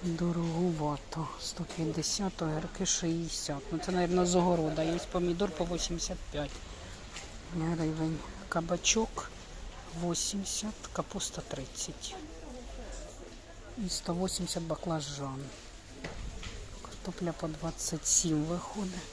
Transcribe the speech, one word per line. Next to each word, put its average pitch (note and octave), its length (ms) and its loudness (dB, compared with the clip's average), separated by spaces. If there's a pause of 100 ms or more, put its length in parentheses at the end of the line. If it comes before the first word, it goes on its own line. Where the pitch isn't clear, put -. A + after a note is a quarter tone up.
дороговато. E3 1200 2 (140)
Сто - 220 -4 (120)
п'ятдесят, E3 640 2
огірки D#3+ 440 0
шістдесят. E3 760 2 (100)
Ну, D#3+ 140 2
це, F#3+ 60 0
мабуть, F3+ 360 6
з F3 80 6
огорода. E3 480 6
Є E3 160 4 (120)
помідор F3 400 4
по F3+ 140 0
вісімдесят E3+ 520 0 (140)
п'ять D3 200 -2 (1040)
гривень. D#3+ 600 2 (320)
Кабачок F3 840 2 (720)
вісімдесят, G3 680 0 (200)
капуста - 480 -2
тридцять. - 760 -6 (1700)
І F3 40 0
сто - 240 0
вісімдесят F3+ 500 0
баклажан. C#3+ 760 -2 (1400)
Картопля - 500 -2
по D#3+ 160 -2
двадцять D#3 600 -2
сім D#3 360 6
виходить. F3+ 480 -2 (220)